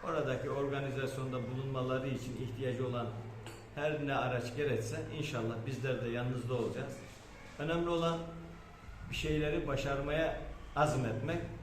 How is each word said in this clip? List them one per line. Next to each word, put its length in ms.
oradaki 460
organizasyonda 880
bulunmaları 560
için 360
ihtiyacı 440
olan 200
her 320
ne 80
araç 400
gerekse 460
inşallah 360
bizler 380
de 40
yanınızda 440
olacağız. 400
Önemli 300
olan 280
bir 60
şeyleri 520
başarmaya 760
azmetmek. 640